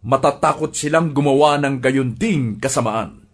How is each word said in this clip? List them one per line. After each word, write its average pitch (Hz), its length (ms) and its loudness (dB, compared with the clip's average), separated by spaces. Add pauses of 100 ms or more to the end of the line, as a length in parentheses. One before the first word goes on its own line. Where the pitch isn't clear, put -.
matatakot 143 720 0
silang 160 400 0
gumawa 143 480 4
ng 139 160 -2
gayon 131 400 0
ding 143 400 -2
kasamaan. 117 760 -4